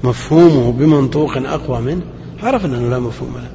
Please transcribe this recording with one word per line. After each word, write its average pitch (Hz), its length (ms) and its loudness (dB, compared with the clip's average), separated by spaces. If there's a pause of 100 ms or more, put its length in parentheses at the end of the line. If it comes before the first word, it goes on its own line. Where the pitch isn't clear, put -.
مفهومه 139 680 4
بمنطوق 143 640 2
أقوى 135 440 -4
منه 156 200 -4 (420)
عرفنا 202 340 0
أنه 120 120 -2
لا 123 100 -2
مفهوم 123 380 -6
له 120 180 -12